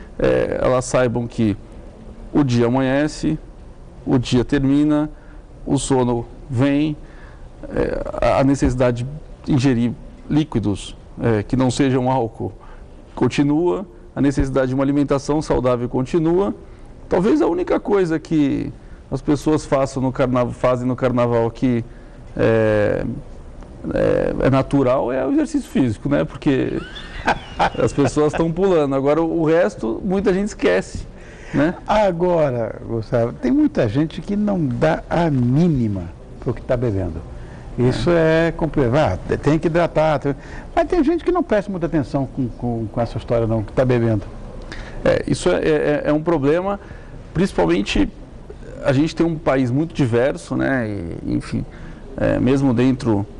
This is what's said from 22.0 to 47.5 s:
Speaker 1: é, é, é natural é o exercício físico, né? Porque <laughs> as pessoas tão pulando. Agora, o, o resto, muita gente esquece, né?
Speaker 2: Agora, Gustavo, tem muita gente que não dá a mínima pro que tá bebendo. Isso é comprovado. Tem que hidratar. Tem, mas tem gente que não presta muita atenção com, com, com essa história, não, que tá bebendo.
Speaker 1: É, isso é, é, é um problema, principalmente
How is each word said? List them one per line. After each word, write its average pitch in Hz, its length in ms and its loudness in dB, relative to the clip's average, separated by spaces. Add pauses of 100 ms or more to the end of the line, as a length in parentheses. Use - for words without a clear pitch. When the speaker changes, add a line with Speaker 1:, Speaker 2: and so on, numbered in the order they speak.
Speaker 1:
é, 107 680 2 (880)
é, 50 400 2 (120)
é 131 40 4
natural 131 600 2
é 131 140 -2
o 277 60 0
exercício 285 380 0
físico, 131 380 0
né? 147 160 2
Porque 127 560 0 (440)
<laughs> - 340 -4 (240)
as 131 100 2
pessoas 147 400 2
tão 165 200 0
pulando. 160 420 2
Agora, 143 280 2
o, 165 180 0
o 160 40 2
resto, 202 600 2
muita 196 300 2
gente 202 140 0
esquece, - 580 -2 (480)
né? 156 200 2 (120)
Speaker 2:
Agora, 170 880 2 (100)
Gustavo, 117 460 0
tem 240 180 -2
muita 269 380 4
gente 147 320 0
que 202 160 -2
não 202 300 2
dá 131 420 0
a 165 220 2
mínima 123 720 2 (380)
pro 123 120 -4
que - 100 -6
tá - 140 0
bebendo. 95 440 -2 (580)
Isso 127 320 2
é 165 460 4
comprovado. 135 640 2 (200)
Tem 147 160 4
que 160 120 0
hidratar. 156 500 2
Tem, 139 160 -2 (400)
mas 330 140 2
tem 359 160 4
gente 320 200 2
que 370 60 2
não 349 140 2
presta 208 260 0
muita 175 160 -4
atenção 143 480 0
com, 127 140 -2
com, 117 420 -4
com - 100 -4
essa 117 160 -2
história, 117 300 0
não, 110 160 0
que 101 100 -8
tá 135 120 2
bebendo. 117 400 2 (800)
Speaker 1:
É, - 240 2
isso - 200 0
é, 180 140 2
é, 147 440 2
é 147 60 2
um 151 80 2
problema, 170 600 2 (520)
principalmente 180 760 2 (760)